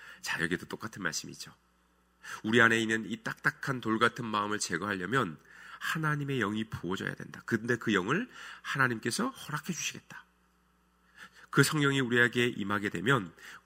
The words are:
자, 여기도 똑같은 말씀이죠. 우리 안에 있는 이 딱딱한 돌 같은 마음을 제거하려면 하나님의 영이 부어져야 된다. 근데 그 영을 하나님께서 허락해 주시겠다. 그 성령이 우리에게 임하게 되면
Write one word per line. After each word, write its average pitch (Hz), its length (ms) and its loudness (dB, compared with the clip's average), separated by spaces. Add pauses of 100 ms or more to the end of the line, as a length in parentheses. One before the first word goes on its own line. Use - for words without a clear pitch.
(220)
자, - 200 -4
여기도 85 240 -2
똑같은 104 380 -10
말씀이죠. 78 500 -8 (920)
우리 113 180 6
안에 113 180 8
있는 113 300 0
이 113 120 -6
딱딱한 135 600 -4
돌 110 180 0
같은 117 260 2
마음을 104 340 -2
제거하려면 95 800 -2 (420)
하나님의 147 600 -2
영이 107 260 0
부어져야 95 500 -6
된다. - 300 -14
근데 117 320 0
그 113 160 0
영을 120 360 0 (340)
하나님께서 123 640 0
허락해 - 420 -8
주시겠다. - 540 -10 (1300)
그 143 120 8
성령이 139 380 4
우리에게 120 460 6
임하게 101 420 -2
되면 92 440 2 (320)